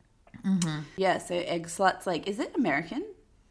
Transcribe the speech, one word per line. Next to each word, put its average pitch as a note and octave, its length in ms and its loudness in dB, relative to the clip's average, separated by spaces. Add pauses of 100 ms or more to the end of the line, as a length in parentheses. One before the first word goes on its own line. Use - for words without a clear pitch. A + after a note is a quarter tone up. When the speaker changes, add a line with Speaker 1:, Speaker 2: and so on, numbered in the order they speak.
(440)
Speaker 1:
Mm-hmm. E3+ 360 2 (160)
Speaker 2:
Yeah, F#3 220 4
so - 180 -6
egg E3+ 320 -2
slut's, - 400 2
like, E3 180 -2
is G#3 140 -4
it - 160 -4
American? G3+ 460 0 (480)